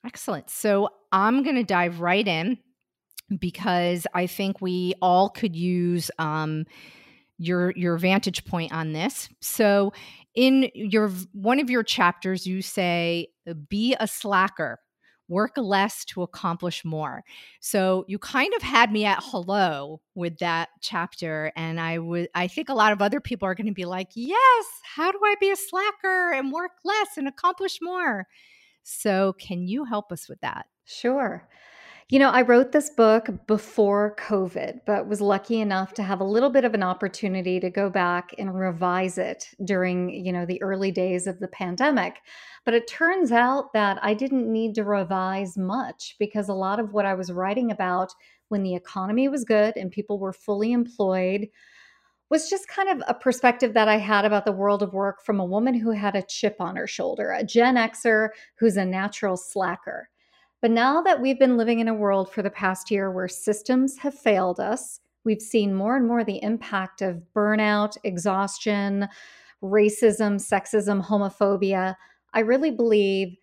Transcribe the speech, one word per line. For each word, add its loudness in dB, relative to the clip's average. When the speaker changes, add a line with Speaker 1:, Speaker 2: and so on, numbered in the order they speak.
Speaker 1:
Excellent. -10
So 0
I'm 4
gonna 0
dive 0
right 2
in 0
because -2
I 0
think -4
we -2
all 4
could -4
use, 0
um, -2
your, 0
your 0
vantage 0
point -4
on -4
this. -6
So 2
in 4
your, 0
one 0
of -2
your 0
chapters, 0
you -4
say, -2
"Be 0
a -2
slacker, -2
work -2
less 0
to -8
accomplish -6
more." -6
So 0
you -6
kind 0
of -2
had 4
me 0
at 2
hello -2
with -4
that -2
chapter. -6
And -4
I -4
would, -4
I 0
think -8
a -2
lot 6
of 0
other 2
people -6
are -2
gonna -6
be -8
like, -6
"Yes, 4
how -2
do -6
I 4
be 4
a 2
slacker -2
and -2
work -6
less -2
and -4
accomplish -2
more?" -2
So 0
can -6
you -4
help -6
us -12
with -16
that? -8
Speaker 2:
Sure. -4
You 6
know, 8
I 6
wrote 6
this 4
book 6
before 2
covid, -4
but 0
was -2
lucky 0
enough -2
to -6
have -2
a 0
little 2
bit 2
of 0
an 0
opportunity -2
to -2
go -2
back -2
and -6
revise -2
it -6
during, 0
you -6
know, -4
the -6
early -2
days -2
of -8
the -8
pandemic. -2
But 2
it 2
turns 2
out 2
that 2
I 2
didn't 0
need -2
to -2
revise -2
much -6
because -2
a -2
lot -2
of -4
what 0
I 0
was -6
writing -2
about -2
when -2
the -2
economy -2
was -2
good 2
and -6
people -6
were -6
fully -2
employed 0
was 2
just -4
kind -2
of 0
a -2
perspective 2
that 6
I 4
had 2
about 2
the 0
world 2
of -4
work -4
from 0
a 0
woman 0
who 0
had -2
a 0
chip -4
on -6
her -6
shoulder, -4
a -2
Gen 4
Xer 2
who's 4
a 2
natural -2
slacker. -6
But 2
now 4
that 4
we've 0
been 6
living 2
in 0
a 0
world 0
for -4
the -2
past -4
year -2
where -4
systems 0
have -6
failed 2
us, -6
we've 2
seen 0
more 0
and 2
more 0
the -4
impact -4
of -4
burnout, 2
exhaustion, -2
racism, 4
sexism, 0
homophobia. 0
I 2
really 2
believe 2